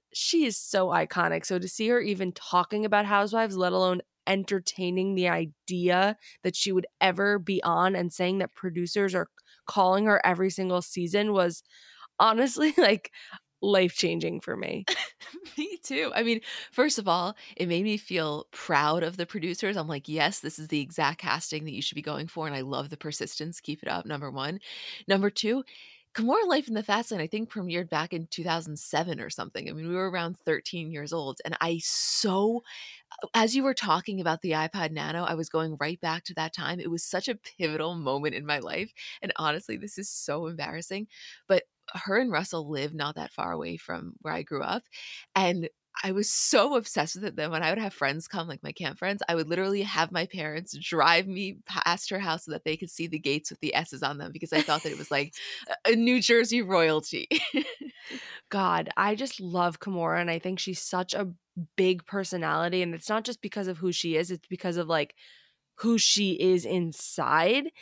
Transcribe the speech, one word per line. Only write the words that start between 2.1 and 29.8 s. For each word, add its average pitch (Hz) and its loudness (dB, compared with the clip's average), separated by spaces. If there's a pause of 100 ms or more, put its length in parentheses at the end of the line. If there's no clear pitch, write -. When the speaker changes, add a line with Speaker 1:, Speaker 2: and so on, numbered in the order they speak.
Speaker 1:
talking 208 0
about 208 4
Housewives, 202 2
let 180 2
alone 185 2 (260)
entertaining 185 0
the 180 4
idea 175 2 (260)
that 185 0
she - 0
would 185 2 (160)
ever 196 4
be 180 0
on 175 4
and 175 0
saying 185 2
that 185 -2
producers 180 0
are 170 0 (380)
calling 196 4
her 208 8
every 185 4
single 180 0
season 185 0
was 175 2 (580)
honestly, 240 6
<laughs> - 4
like, 214 6 (500)
life-changing 175 2
for - -6
me. - -6 (380)
Speaker 2:
<laughs> - -14
Me 349 -6
too. 285 -2
I 233 2
mean, 226 2 (300)
first 277 2
of 202 -2
all, 180 2 (200)
it 180 -2
made 170 2
me 214 0
feel 156 -4
proud 156 2
of 175 -2
the 175 -4
producers. 190 -2
I'm 156 -4
like, 143 -6
"Yes, 156 0
this - -8
is 156 -10
the 147 2
exact 156 0
casting 156 -4
that 151 -8
you - -6
should - -6
be 147 -6
going 147 -6
for, 156 -6
and 143 -4
I 131 -4
love 135 -4
the 156 -10
persistence. 151 -8
Keep - -10
it - -6
up," - -4
number 143 -8
one. 143 -6 (480)
Number 196 4
two, 226 0 (500)
Kimora 311 4
Life 302 2
in 226 -4
the 214 0
Fast 214 0
Lane, 190 -2
I 156 -2
think, 220 -4
premiered 180 -4
back 160 -2
in 165 -4
two - -8
thousand 165 -2
seven 160 -2
or - -8
something. - -8
I - -8
mean, 160 -8